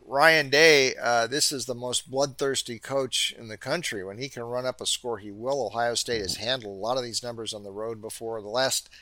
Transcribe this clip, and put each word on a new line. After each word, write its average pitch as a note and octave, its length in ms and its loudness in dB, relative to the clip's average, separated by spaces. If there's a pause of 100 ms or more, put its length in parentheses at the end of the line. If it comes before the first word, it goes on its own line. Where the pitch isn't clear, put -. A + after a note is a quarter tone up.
Ryan D3 420 6
Day, C#3+ 460 8
uh, A#2 320 2
this D3 260 0
is B2 140 -6
the B2+ 80 -4
most A#2+ 360 -6
bloodthirsty C3 680 -2
coach - 580 -2
in A2+ 120 -16
the G#2+ 100 -12
country. C3 460 -4
When G2 120 -10
he C3+ 140 -10
can A#2+ 140 -10
run B2 200 -4
up B2+ 160 -4
a G#2 60 -6
score, A#2 320 -4
he G#2 120 -14
will. A#2+ 360 -4
Ohio A#2 300 -2
State A#2 260 -2
has F#2 140 -6
handled A2 380 -6
a F#2+ 60 -12
lot A#2+ 160 -2
of B2+ 60 -2
these A#2 200 -6
numbers A2+ 300 -8
on G#2+ 100 -12
the G2 100 -12
road A2 280 -8
before. A2+ 400 -8
The G#2 80 -12
last B2+ 400 0 (140)